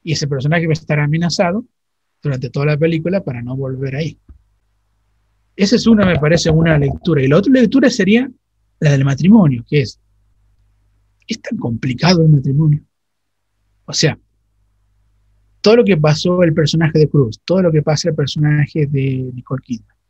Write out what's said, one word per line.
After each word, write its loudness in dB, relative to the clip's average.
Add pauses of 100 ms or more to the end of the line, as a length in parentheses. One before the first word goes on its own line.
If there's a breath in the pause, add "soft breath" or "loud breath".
Y -6
ese -4
personaje -2
va -2
a 2
estar -4
amenazado -2 (560)
durante -6
toda -4
la 0
película -2
para -8
no -10
volver -8
ahí. -8 (1400)
Esa 0
es 0
una, 4
me 0
parece, 0
una 2
lectura. -2
Y 0
la 4
otra 2
lectura 4
sería 0 (480)
la 2
del 2
matrimonio, 2
que 2
es, -8 (1300)
¿es -10
tan -10
complicado -2
el 4
matrimonio? 2 (1000)
O -16
sea, -2 (1400)
todo 4
lo 4
que 2
pasó 0
el 2
personaje 0
de 4
Cruz, 0
todo 0
lo 2
que 2
pasa -2
el -2
personaje -2
de -4
Nicole -10
Kidman. -14 (120)